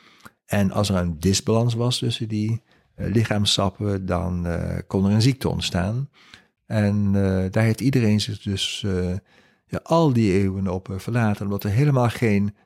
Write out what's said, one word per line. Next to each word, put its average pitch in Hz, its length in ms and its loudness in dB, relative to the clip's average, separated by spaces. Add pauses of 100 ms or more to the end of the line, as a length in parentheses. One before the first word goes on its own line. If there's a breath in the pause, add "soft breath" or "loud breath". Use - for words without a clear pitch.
(440 loud breath)
En 101 280 0
als 104 160 0
er 98 80 0
een 87 240 -2
disbalans 110 540 2
was 120 240 -2
tussen 120 300 -4
die, 110 340 -2 (320 soft breath)
eh, 98 180 -8
lichaamssappen, 101 960 0
dan, 87 400 -2
eh, 85 400 -4
kon 98 200 0
er 101 60 4
een 110 100 4
ziekte 127 260 2
ontstaan. 92 600 -2 (580 loud breath)
En, 104 480 0
eh, 95 360 2
daar 110 140 0
heeft 110 160 2
iedereen 113 400 2
zich 104 220 -6
dus, - 440 -4
eh, 90 260 -2 (540 soft breath)
ja, 82 160 -6
al 165 300 2
die 113 200 4
eeuwen 95 360 0
op, 92 220 -6
eh, 95 80 -8
verlaten, 110 460 -2
omdat 101 200 -4
er 104 60 -2
helemaal 127 380 2
geen 101 460 0 (120)